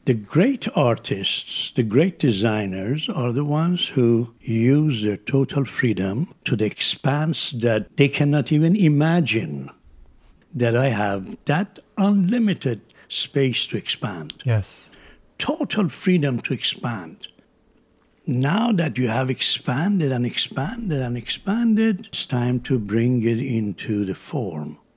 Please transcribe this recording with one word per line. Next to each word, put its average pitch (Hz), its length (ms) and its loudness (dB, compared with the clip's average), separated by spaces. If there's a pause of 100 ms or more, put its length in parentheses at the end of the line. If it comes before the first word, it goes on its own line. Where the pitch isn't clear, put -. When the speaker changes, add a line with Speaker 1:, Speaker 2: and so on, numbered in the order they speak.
Speaker 1:
The 123 100 4
great 139 600 0
artists, - 1000 -2
the 127 80 2
great 135 340 2
designers 107 920 0
are 123 220 -2
the 135 120 -2
ones 160 460 0
who 117 520 2
use 120 600 2
their 104 140 0
total 139 480 0
freedom 104 680 -2 (120)
to - 100 0
the 107 100 0
expanse - 880 -2
that 113 440 0
they 139 120 4
cannot 143 440 0
even 165 240 4
imagine 156 920 2 (840)
that 120 200 2
I 131 140 4
have 101 560 -2
that 160 320 -2 (200)
unlimited 196 840 2 (280)
space - 580 -2
to 107 100 -6
expand. 87 560 -8 (100)
Speaker 2:
Yes. - 460 -2 (480)
Speaker 1:
Total 233 520 -2
freedom 143 520 0
to - 120 -4
expand. - 720 -6 (1000)
Now 160 460 0
that 160 260 0
you 127 100 2
have 127 220 0
expanded 147 840 0
and 123 140 0
expanded 160 760 -4
and 120 160 -2
expanded, 220 920 0
it's - 180 -8
time 123 360 0
to 131 160 0
bring 113 460 2
it 113 160 2
into 107 680 -2
the 92 100 -4
form. 80 640 -6 (200)